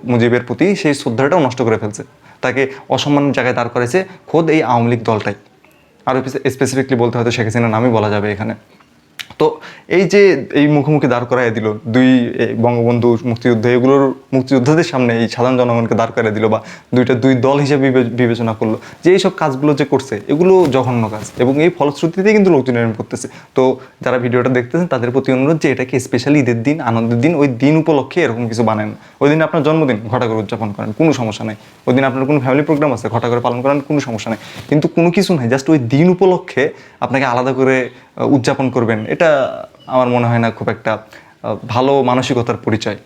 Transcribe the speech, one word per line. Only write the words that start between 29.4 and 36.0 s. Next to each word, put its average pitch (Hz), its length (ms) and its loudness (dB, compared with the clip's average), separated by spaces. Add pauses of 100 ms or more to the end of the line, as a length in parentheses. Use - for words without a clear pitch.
আপনার 151 220 0
জন্মদিন 147 440 0
ঘটা 120 200 -2
করে 110 100 -2
উদযাপন 107 340 -6
করেন, 107 200 -8
কোনো 151 220 2
সমস্যা 110 320 -6
নাই। 110 100 -8 (320)
ওই 127 60 4
দিন 135 100 2
আপনার 131 220 -2
কোনো 147 140 2
ফ্যামিলি 135 240 0
প্রোগ্রাম 147 300 0
আছে 110 160 -6
ঘটা 117 200 -2
করে 120 100 0
পালন 120 220 -2
করেন, 139 180 0
কোনো 147 200 -2
সমস্যা 117 300 -6
নাই। 110 80 -4 (320)
কিন্তু 151 180 2
কোনো 170 240 2
কিছু 185 220 0
নাই, 123 160 -2
just 135 220 0
ওই 160 60 4
দিন 135 320 2